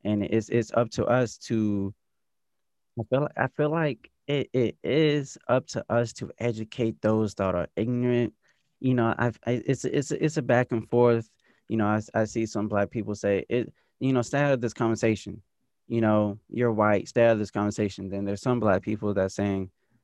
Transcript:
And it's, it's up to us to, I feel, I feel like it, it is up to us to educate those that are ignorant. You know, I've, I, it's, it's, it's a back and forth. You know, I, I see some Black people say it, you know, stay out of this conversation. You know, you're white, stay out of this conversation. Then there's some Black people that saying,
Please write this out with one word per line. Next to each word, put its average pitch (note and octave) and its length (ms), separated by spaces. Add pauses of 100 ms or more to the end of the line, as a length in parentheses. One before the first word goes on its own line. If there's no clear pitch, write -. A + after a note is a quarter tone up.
And G#2+ 180
it's, G2+ 280
it's A#2+ 240
up A#2 160
to - 160
us B2 320
to, G#2 560 (1040)
I - 120
feel, C#3 260
I C3 120
feel D3 220
like D#3 400 (160)
it, C#3+ 260
it B2 300
is D3 540 (120)
up B2+ 200
to - 220
us A#2 240
to - 240
educate A2 640
those A2 320
that F#2+ 200
are F2 220
ignorant. A#2+ 560 (480)
You B2+ 140
know, A#2 240
I've, A#2 280
I, A#2+ 200
it's, - 180
it's, - 280
it's D3+ 260
a C#3 40
back B2 300
and A2 160
forth. A#2+ 400 (400)
You A2+ 80
know, G#2+ 100
I, G#2+ 140 (140)
I A2 100
see A2+ 220
some G#2+ 220
Black G2+ 220
people G#2 240
say G2 340
it, A#2+ 240 (280)
you C3 120
know, B2+ 100
stay C#3 180
out C#3+ 120
of B2+ 80
this A#2 120
conversation. A2 680 (460)
You A#2 120
know, G#2+ 380 (100)
you're A#2+ 240
white, G#2 360
stay A#2 180
out A#2 60
of A2 60
this G#2 120
conversation. G#2 580
Then G2 160
there's G2+ 180
some B2 180
Black G2 220
people G#2 320
that F#2+ 180
saying, G2 380 (340)